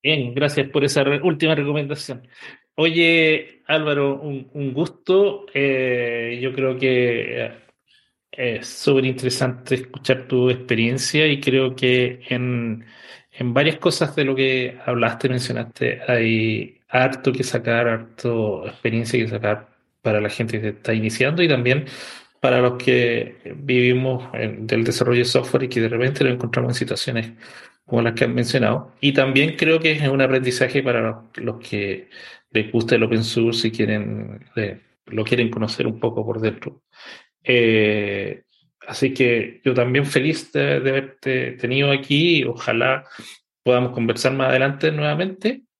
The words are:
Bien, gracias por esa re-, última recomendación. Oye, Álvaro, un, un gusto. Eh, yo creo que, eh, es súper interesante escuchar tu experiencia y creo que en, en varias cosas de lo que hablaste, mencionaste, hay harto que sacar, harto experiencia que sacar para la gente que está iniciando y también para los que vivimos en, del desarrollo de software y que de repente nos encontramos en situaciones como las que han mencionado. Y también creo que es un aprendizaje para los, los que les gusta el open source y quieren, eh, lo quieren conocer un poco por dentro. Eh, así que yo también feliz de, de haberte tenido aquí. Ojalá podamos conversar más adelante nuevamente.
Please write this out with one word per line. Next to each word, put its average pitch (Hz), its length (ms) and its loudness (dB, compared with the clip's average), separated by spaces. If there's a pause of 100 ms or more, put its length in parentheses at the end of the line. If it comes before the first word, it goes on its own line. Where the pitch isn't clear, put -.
Bien, 139 320 -2
gracias 139 340 0
por 139 160 0
esa 139 200 0
re-, 143 180 0
última 160 320 2
recomendación. 143 720 -4 (460)
Oye, 165 920 2
Álvaro, 143 540 0
un, 139 320 -10
un 139 220 -6
gusto. 190 800 0
Eh, 123 880 0
yo 131 100 -4
creo 131 260 0
que, 123 680 2
eh, - 180 -16 (640)
es 117 380 -4
súper 135 380 2
interesante 127 680 -2
escuchar - 540 -4
tu 127 220 2
experiencia 123 760 0
y 143 140 0
creo 131 340 0
que 123 540 0
en, 120 580 -4 (460)
en 123 200 -4
varias 151 260 2
cosas 156 360 0
de 147 100 2
lo 135 120 0
que 131 500 0
hablaste, 117 420 0
mencionaste, 120 800 -4
hay 113 840 0
harto 131 440 0
que 127 100 -4
sacar, 117 460 0
harto 113 800 -4
experiencia 113 500 -2
que 110 100 0
sacar 107 400 -4 (340)
para 107 180 2
la 104 80 -2
gente 113 320 -4
que 107 80 -4
está 113 260 -4
iniciando 131 480 0
y 170 60 4
también 127 380 2 (520)
para 127 220 4
los 123 200 2
que 120 580 0 (180)
vivimos 127 760 0
en, 107 340 -6
del 113 160 2
desarrollo 120 340 2
de 120 60 2
software 127 400 0
y 123 40 -6
que 120 120 -2
de 113 80 0
repente 127 340 0
nos 127 120 2
encontramos 123 360 -2
en 123 80 -4
situaciones 113 540 -4 (520)
como 117 180 0
las 117 100 0
que 120 120 0
han 120 100 -2
mencionado. 123 680 0
Y 143 120 2
también 135 440 2
creo 160 240 4
que 160 120 2
es 151 140 0
un 135 140 2
aprendizaje 131 640 2
para 120 160 2
los, 110 160 -2 (220)
los 113 200 -6
que 101 500 -6 (420)
les 110 200 0
gusta 113 240 2
el 113 80 4
open 110 220 0
source 113 420 0
y 113 60 -2
quieren, 107 840 -4
eh, 101 260 -6 (260)
lo 110 180 -4
quieren 117 260 2
conocer 110 380 -4
un 113 100 -6
poco 110 260 -4
por 110 160 -6
dentro. - 420 -6 (680)
Eh, 107 920 2 (440)
así 135 280 -2
que 120 500 0
yo 131 80 2
también 127 320 2
feliz 143 480 -2
de, 143 280 0
de 135 100 0
haberte 131 600 -4
tenido 131 380 0
aquí. 143 540 2
Ojalá 123 600 0 (580)
podamos 123 300 4
conversar 120 420 0
más 135 160 0
adelante 139 420 2
nuevamente. 175 720 -2 (180)